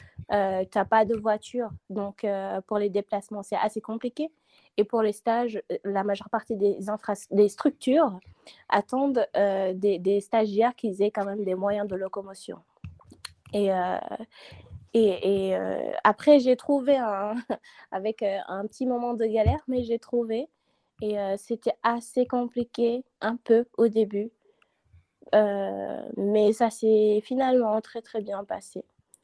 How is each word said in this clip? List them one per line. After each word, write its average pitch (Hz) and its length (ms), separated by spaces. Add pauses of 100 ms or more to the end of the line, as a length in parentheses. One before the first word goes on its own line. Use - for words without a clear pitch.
(320)
euh, 190 380
t'as 196 140
pas 220 200
de 220 120
voiture. 214 540 (200)
Donc, 202 340
euh, 196 420
pour 214 120
les 208 120
déplacements, 202 520
c'est 202 140
assez 214 240
compliqué. 247 500 (460)
Et 214 80
pour 220 180
les 214 100
stages, 226 480 (120)
euh, 180 120
la 196 200
majeure 202 260
partie 226 240
des 202 340
infra-, 208 260 (180)
des 208 160
structures 262 680 (500)
attendent, 247 580 (100)
euh, 190 380
des, 190 240
des 190 220
stagiaires 220 560
qui 214 240
aient 208 100
quand 208 140
même 202 200
des 185 120
moyens 202 320
de 190 80
locomotion. 190 600 (960)
Et, 202 200
euh, 180 240 (1000)
et, 196 540
et, 185 80
euh, 190 340 (140)
après, 285 340
j'ai 254 180
trouvé 277 400
un, 208 380
<laughs> - 560
avec, 208 320
euh, 196 240
un 196 200
petit 247 200
moment 240 280
de 226 100
galère, 226 420
mais 254 160
j'ai 226 160
trouvé. 240 500 (540)
Et, 208 160
euh, 196 200
c'était - 440
assez 233 440
compliqué, 240 800 (160)
un 226 160
peu 233 280 (140)
au 233 100
début. 214 420 (1040)
Euh, 196 680 (140)
mais 208 360
ça 226 180
s'est 214 520
finalement 254 580
très, 226 200
très 226 200
bien 202 240
passé. 190 400 (400)